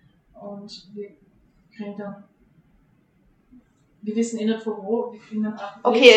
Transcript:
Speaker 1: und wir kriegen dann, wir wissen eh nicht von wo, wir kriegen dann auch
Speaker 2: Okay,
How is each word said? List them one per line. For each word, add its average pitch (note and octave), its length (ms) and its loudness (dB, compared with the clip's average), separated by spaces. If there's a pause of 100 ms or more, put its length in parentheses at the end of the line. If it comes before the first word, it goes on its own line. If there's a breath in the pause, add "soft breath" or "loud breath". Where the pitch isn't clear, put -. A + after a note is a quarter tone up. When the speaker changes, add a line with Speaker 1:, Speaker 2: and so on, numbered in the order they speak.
(400)
Speaker 1:
und G3+ 540 -16
wir G3+ 180 -14 (640)
kriegen G3+ 240 -12
dann, G3 280 -12 (1800)
wir G#3 120 -4
wissen A3+ 240 -2
eh G#3+ 60 -2
nicht A3 180 0
von G#3 140 -6
wo, G#3 340 -4
wir - 80 -16
kriegen G#3+ 240 -6
dann G#3+ 160 -4
auch - 320 -2
Speaker 2:
Okay, A#3 80 4 (180)